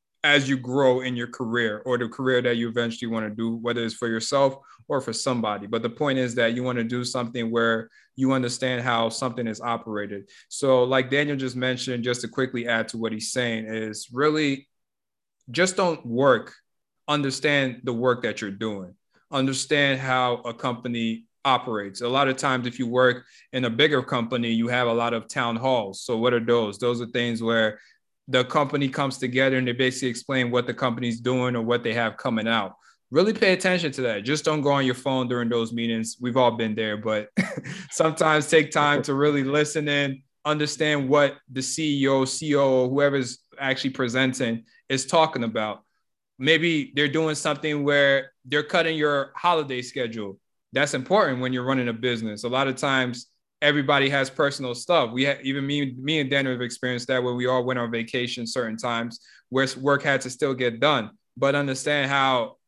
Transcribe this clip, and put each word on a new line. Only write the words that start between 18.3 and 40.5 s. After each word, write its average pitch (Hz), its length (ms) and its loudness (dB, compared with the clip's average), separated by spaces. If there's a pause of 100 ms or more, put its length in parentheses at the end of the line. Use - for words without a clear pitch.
you're 107 100 -6
doing. 98 460 -8 (340)
Understand 135 680 0
how 127 360 0 (100)
a 117 80 -6
company 117 720 -4 (180)
operates. 117 560 0
A 120 80 -4
lot 135 220 2
of 131 80 -2
times, 131 280 0
if 123 140 -6
you 123 80 -2
work 123 380 4 (260)
in 127 140 -2
a 117 40 0
bigger 135 320 4
company, 120 500 -2
you 117 180 0
have 123 180 2
a 117 60 2
lot 117 200 0
of 110 140 -4
town 117 300 -2
halls. 117 440 -2
So 123 160 -4
what 123 160 2
are 120 60 2
those? 113 380 0
Those 120 240 -2
are 113 60 -8
things 120 360 -2
where 113 360 2 (500)
the 127 160 4
company 143 420 0
comes 135 300 -2
together 131 400 2
and 127 100 0
they 120 60 0
basically 127 340 0
explain 123 420 -2
what 120 160 2
the 123 80 -4
company's 120 460 -2
doing 127 380 0
or 117 40 -2
what 117 220 0
they 113 100 -2
have 113 220 0
coming 113 320 -2
out. 110 280 0 (360)
Really 185 220 4
pay 196 180 4
attention 180 400 0
to 135 120 -6
that. 107 200 -2
Just 147 220 -2
don't 151 160 2
go 143 100 2
on 139 140 2
your 127 100 2
phone 131 320 -2
during 120 220 -2
those 117 240 -2
meetings. 117 480 -4
We've 123 160 0
all 120 140 6
been 113 220 -2
there, 107 220 -2
but 107 340 -4 (320)
<laughs> - 300 -14
sometimes 156 580 2
take 156 220 6
time 147 320 4
to 147 100 -2
really 143 300 2
listen 147 460 0
in, 143 340 0 (220)
understand 151 640 0